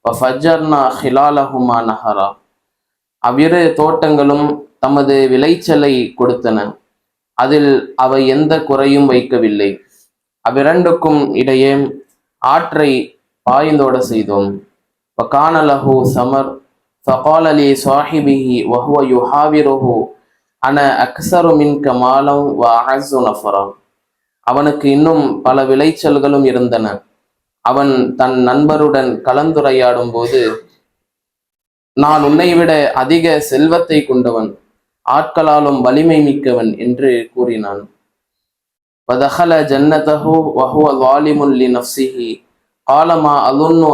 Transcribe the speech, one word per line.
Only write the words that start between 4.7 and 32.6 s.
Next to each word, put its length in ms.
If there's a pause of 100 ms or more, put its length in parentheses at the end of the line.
தமது 500
விளைச்சலை 880
கொடுத்தன, 600 (560)
அதில் 640
அவை 320
எந்த 360
குறையும் 460
வைக்கவில்லை. 680 (680)
அவ்விரண்டுக்கும் 880
இடையே 580 (420)
ஆற்றை 840 (320)
பாய்ந்தோட 460
செய்தோம். 680 (600)
وَكَانَ 400
لَهُ 400 (120)
ثَمَرٌ 440 (520)
فَقَالَ 440
لِصَاحِبِهِ 1120
وَهُوَ 360
يُحَاوِرُهُ 1120 (540)
أَنَا 340
أَكْثَرُ 540
مِنْكَ 320
مَالًا 440 (300)
وَأَعَزُّ 540
نَفَرًا. 560 (680)
அவனுக்கு 500
இன்னும் 520
பல 220
விளைச்சல்களும் 840
இருந்தன. 560 (600)
அவன் 540
தன் 240
நண்பருடன் 840
கலந்துரையாடும் 880
போது, 580 (1200)
"நான் 300
உன்னை 300
விட 380